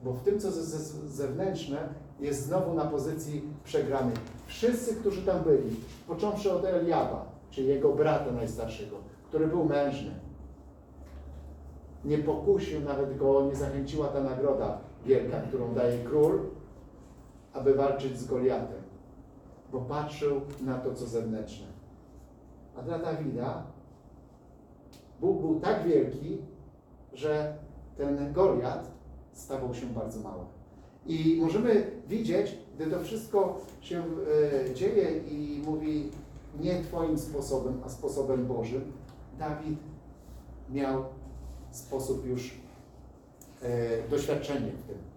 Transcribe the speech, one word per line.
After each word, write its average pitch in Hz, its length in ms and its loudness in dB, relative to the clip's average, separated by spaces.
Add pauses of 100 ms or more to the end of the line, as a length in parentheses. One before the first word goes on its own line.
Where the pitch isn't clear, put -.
Bo 127 100 -2
w - 80 -4
tym, 208 180 4
co 196 120 0
ze-, 165 120 -2
ze-, 151 440 -6
zewnętrzne, 139 800 -2 (300)
jest 143 260 -2
znowu 170 280 2
na 165 120 2
pozycji 147 580 -2 (200)
przegranej. 139 520 0 (300)
Wszyscy, 226 500 0
którzy 185 260 0
tam 180 220 2
byli, 123 320 6 (320)
począwszy 202 460 0
od 180 120 2
Eliaba, 170 600 2 (240)
czyli 131 180 0
jego 139 260 6
brata 151 380 4
najstarszego, 113 640 -4 (320)
który 156 200 4
był 170 180 4
mężny, 139 460 2 (1900)
nie 147 120 2
pokusił, 156 640 2
nawet 135 360 0
go 139 280 6
nie 139 100 0
zachęciła 139 520 0
ta 139 140 0
nagroda 131 560 2 (280)
wielka, - 360 4
którą 120 320 -2
daje 120 300 2
król, 147 360 6 (1120)
aby 135 200 4
walczyć 135 460 2
z - 60 -6
Goliatem, 123 580 0 (880)
bo 131 100 -2
patrzył 147 600 0 (200)
na 127 160 0
to, 120 160 -2
co 120 140 -6
zewnętrzne. 110 600 -4 (1120)
A - 40 -10
dla 165 180 -4
Dawida 143 640 -2 (1600)
Bóg 160 200 4
był 156 180 2
tak 190 240 2
wielki, 143 540 4 (760)
że 151 440 0 (400)
ten 143 360 0
Goliat - 580 2 (420)
stawał 131 400 -4
się 123 120 -6
bardzo 110 340 -6
mały. 92 240 -10 (600)
I 160 360 4
możemy 208 500 6 (160)
widzieć, 202 500 2 (180)
gdy 156 160 -2
to 135 80 0
wszystko 202 600 2 (200)
się, 170 220 -4 (680)
e, 127 40 -2
dzieje 180 440 4
i 147 480 -4
mówi: 151 460 -2 (480)
„Nie 180 240 0
twoim 160 340 0
sposobem, 131 680 -2
a - 40 -8
sposobem 131 580 0
Bożym”, 117 440 -2 (480)
Dawid 151 400 -4 (920)
miał 135 360 -2 (640)
sposób 131 540 -4
już, 123 320 -4 (1040)
e, 117 480 0
doświadczenie 139 600 0
w - 160 -12
tym. - 100 -10 (200)